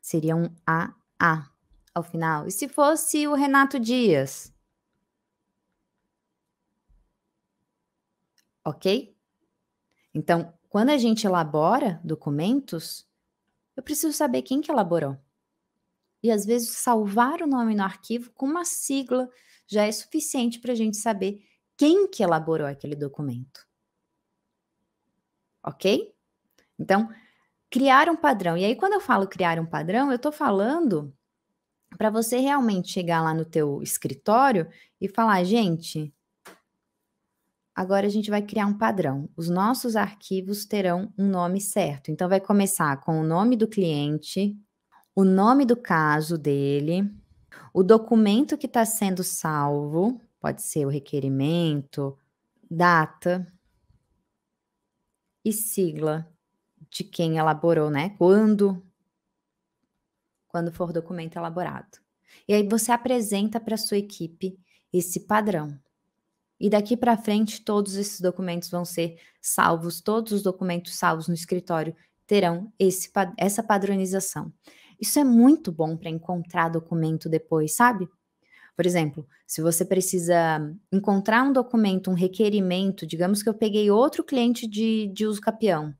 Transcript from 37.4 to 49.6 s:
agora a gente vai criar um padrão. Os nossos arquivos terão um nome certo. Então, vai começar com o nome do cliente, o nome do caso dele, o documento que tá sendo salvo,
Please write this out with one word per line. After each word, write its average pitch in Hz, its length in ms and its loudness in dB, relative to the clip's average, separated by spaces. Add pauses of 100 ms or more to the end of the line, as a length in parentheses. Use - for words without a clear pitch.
agora 196 320 0
a 208 40 2
gente 208 200 -2
vai 208 120 0
criar 208 240 -2
um 202 120 0
padrão. 165 580 -2
Os 170 120 -6
nossos 220 480 0
arquivos 202 680 -4
terão 185 540 -2
um 196 100 2
nome 185 320 0
certo. 160 500 -4
Então, 175 180 -2
vai 190 120 4
começar 190 600 2
com 160 200 -2
o 156 40 0
nome 190 320 2
do 220 120 2
cliente, 165 880 -2 (580)
o 196 100 4
nome 208 400 6
do 233 120 4
caso 156 640 0
dele, 147 720 0 (600)
o 185 100 4
documento 220 760 6
que 269 120 -8
tá 233 160 2
sendo 190 400 -2
salvo, 151 960 -2 (180)